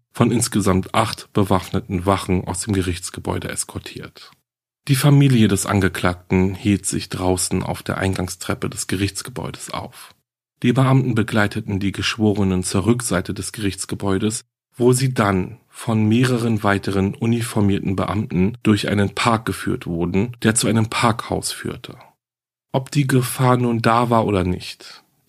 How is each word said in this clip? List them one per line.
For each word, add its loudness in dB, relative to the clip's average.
von 2
insgesamt 0
acht -2
bewaffneten 0
Wachen 0
aus -6
dem -4
Gerichtsgebäude -4
eskortiert. -12
Die 4
Familie 6
des 0
Angeklagten 0
hielt 0
sich -6
draußen -2
auf -8
der -4
Eingangstreppe -4
des -8
Gerichtsgebäudes -6
auf. -12
Die 4
Beamten 4
begleiteten 0
die -2
Geschworenen 0
zur -2
Rückseite 0
des -8
Gerichtsgebäudes, -4
wo 4
sie 0
dann 0
von 0
mehreren 2
weiteren 0
uniformierten 0
Beamten 0
durch 4
einen 0
Park 0
geführt -6
wurden, -2
der 2
zu 0
einem 2
Parkhaus -2
führte. -12
Ob -4
die 2
Gefahr 2
nun 0
da 2
war 4
oder 2
nicht, -6